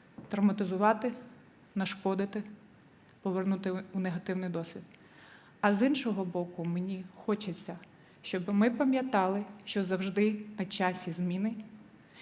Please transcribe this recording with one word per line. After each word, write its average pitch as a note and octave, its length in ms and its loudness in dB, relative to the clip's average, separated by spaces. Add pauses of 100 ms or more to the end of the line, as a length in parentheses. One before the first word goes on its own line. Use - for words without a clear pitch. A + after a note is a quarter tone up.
(280)
травматизувати, G#3 840 2 (600)
нашкодити, G3 680 -2 (800)
повернути F#3+ 520 0 (180)
у F#3+ 80 -2
негативний F#3 500 -2
досвід. E3+ 320 -6 (800)
А G#3 140 2
з G#3+ 120 4
іншого A3+ 380 0
боку, F3 400 -4
мені F3+ 400 -4 (100)
хочеться, G3+ 640 -4 (440)
щоб F#3+ 320 -2
ми A3 160 8
пам'ятали, A#3 760 2 (200)
що G3 200 0
завжди F#3+ 520 2 (220)
на F#3+ 60 0
часі F3+ 480 0
зміни, F3+ 420 0 (680)